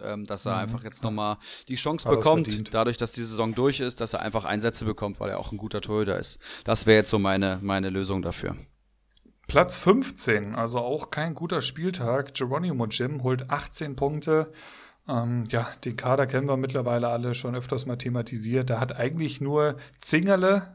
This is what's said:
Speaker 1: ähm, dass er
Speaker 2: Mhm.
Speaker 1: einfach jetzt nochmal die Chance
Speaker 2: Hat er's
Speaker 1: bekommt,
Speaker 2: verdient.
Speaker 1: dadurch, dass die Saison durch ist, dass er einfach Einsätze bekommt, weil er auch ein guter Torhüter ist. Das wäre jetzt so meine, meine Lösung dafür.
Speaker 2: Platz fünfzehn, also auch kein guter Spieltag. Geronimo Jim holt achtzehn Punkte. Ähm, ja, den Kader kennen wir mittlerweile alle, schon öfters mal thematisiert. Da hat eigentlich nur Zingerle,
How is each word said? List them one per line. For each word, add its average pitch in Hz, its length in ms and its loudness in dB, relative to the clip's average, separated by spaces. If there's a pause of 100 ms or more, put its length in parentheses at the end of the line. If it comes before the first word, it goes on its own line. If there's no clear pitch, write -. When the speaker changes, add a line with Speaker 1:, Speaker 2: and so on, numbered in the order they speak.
Speaker 1:
ähm, 104 200 -6
dass 101 220 -6
er 98 100 0
Speaker 2:
Mhm. - 40 0
Speaker 1:
einfach 117 240 -6
jetzt - 180 -10
nochmal 104 360 -2 (280)
die 131 80 -6
Chance 151 340 0
Speaker 2:
Hat 113 60 6
er's 110 80 4
Speaker 1:
bekommt, 160 240 6
Speaker 2:
verdient. 107 280 -4
Speaker 1:
dadurch, 113 240 2
dass 117 140 -2
die 117 120 -2
Saison 110 300 -2
durch 135 260 2
ist, 123 200 -2
dass 117 120 0
er 92 80 -2
einfach 104 240 -2
Einsätze 107 400 0
bekommt, 107 340 -2
weil 101 120 -4
er 98 100 -4
auch - 100 -8
ein 107 80 -6
guter 107 220 -6
Torhüter 107 380 0
ist. - 200 -6 (260)
Das 113 220 2
wäre 110 120 8
jetzt 107 120 4
so 110 80 4
meine, 98 440 2
meine 98 280 0
Lösung 95 320 -2
dafür. 87 320 -4 (920)
Speaker 2:
Platz 175 280 6
fünfzehn, 113 800 2
also 117 240 -2
auch 127 320 -4
kein 156 240 -2
guter 165 280 -4
Spieltag. 139 720 -2
Geronimo 135 500 -2
Jim 123 380 0
holt 127 280 -2
achtzehn 143 460 -4
Punkte. 156 560 0 (580)
Ähm, 120 380 0
ja, 117 180 0 (200)
den 120 100 -4
Kader 131 300 2
kennen 135 220 0
wir 135 100 2
mittlerweile 120 500 0
alle, 120 240 0
schon 123 220 -2
öfters 127 320 -4
mal 123 100 -4
thematisiert. 120 720 0
Da 120 100 0
hat 123 160 -2
eigentlich 143 460 -2
nur 147 380 2 (200)
Zingerle, 190 760 4